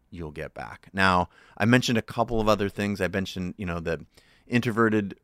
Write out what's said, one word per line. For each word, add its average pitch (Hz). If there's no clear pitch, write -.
you'll 85
get 76
back. 60
Now, 92
I -
mentioned 120
a 104
couple 117
of 107
other 104
things. 101
I 90
mentioned, 92
you 101
know, 85
the 80
introverted, 110